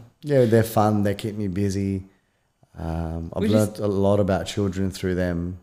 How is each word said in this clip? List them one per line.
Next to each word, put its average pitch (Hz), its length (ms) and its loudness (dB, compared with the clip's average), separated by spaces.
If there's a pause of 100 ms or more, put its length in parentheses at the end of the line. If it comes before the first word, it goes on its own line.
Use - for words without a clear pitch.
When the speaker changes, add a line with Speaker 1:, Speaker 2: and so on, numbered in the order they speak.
(100)
Speaker 1:
<laughs> - 120 -20
Speaker 2:
yeah, 139 240 4
they're 113 160 6
fun. 107 400 2
They 101 120 0
keep 104 220 -8
me 107 120 -4
busy. 98 560 -2 (760)
Um, 82 560 -4
I've 92 80 -4
Speaker 1:
Would 214 80 0
you 107 80 4
s- 107 80 4
Speaker 2:
learnt 98 140 -8
a 107 80 -2
lot 98 320 2
about 92 260 0
children 95 460 -2
through 92 240 -2
them. 90 460 -2